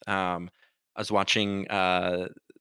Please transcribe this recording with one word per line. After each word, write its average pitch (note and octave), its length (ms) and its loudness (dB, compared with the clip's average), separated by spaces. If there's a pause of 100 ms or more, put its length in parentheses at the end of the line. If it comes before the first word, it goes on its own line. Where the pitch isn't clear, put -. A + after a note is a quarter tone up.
Um, F2+ 420 -2 (460)
I A2 40 -8
was G#2 120 -4
watching, G2 580 2
uh, F2+ 580 2 (320)